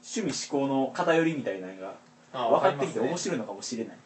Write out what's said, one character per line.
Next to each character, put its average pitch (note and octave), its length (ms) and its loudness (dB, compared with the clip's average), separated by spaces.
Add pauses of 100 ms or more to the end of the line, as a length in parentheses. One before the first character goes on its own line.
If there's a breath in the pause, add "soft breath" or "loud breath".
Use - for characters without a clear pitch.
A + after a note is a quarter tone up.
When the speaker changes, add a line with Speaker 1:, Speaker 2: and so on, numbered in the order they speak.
Speaker 1:
趣 - 200 -4
味 E3 80 0
嗜 - 200 -6
好 C#3 160 2
の C3+ 280 2
偏 E3 280 4
り D#3+ 120 2
み C3+ 80 -4
た G#2 100 -2
い F#2+ 80 -6
な F#2 60 -8
の F#2+ 100 -10
が F#2+ 160 -10 (400)
Speaker 2:
あ B2 160 0
ー、 - 40 4
Speaker 1:
分 - 80 6
か C#3+ 100 6
っ C#3+ 80 -4
て C3+ 80 0
き - 80 -6
て A2+ 60 -2
Speaker 2:
わ A#2 40 2
か C3 40 2
り E3 40 0
ま F3 60 -2
す - 100 -4
ね。 E3+ 60 0
Speaker 1:
面 - 0 -
白 - 0 -
い B2+ 40 -2
の A2 60 -4
か G2+ 80 -8
も - 80 -10
し - 160 -6
れ A2+ 80 -4
な - 80 -10
い。 - 140 -18